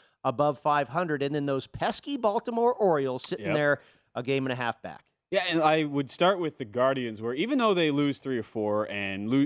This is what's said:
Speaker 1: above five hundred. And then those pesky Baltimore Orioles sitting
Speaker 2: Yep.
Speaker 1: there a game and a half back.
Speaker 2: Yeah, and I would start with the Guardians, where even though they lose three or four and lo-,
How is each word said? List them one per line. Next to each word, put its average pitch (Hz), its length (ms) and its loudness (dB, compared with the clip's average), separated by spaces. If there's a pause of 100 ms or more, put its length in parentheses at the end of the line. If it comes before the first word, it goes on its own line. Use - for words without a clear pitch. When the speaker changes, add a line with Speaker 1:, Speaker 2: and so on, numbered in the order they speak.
(240)
Speaker 1:
above 135 360 0
five 147 300 0
hundred. 151 340 -2
And 143 100 -2
then 143 140 -2
those 135 180 -2
pesky - 500 -6
Baltimore 233 600 0
Orioles 139 520 0
sitting 113 200 -6
Speaker 2:
Yep. - 80 0
Speaker 1:
there 147 260 2 (320)
a 123 80 -4
game 135 240 0
and 131 80 -2
a - 20 -2
half 117 280 -4
back. 82 200 -14 (260)
Speaker 2:
Yeah, 185 200 0
and 165 120 2
I 156 220 4
would 143 260 -2
start 180 300 2
with 156 180 -4
the 135 60 -8
Guardians, 123 580 0
where 117 120 -4
even 185 240 -2
though 220 160 4
they 170 180 4
lose 143 260 0
three 131 200 -4
or 110 60 -2
four 107 460 -2
and 101 400 -4
lo-, 139 160 4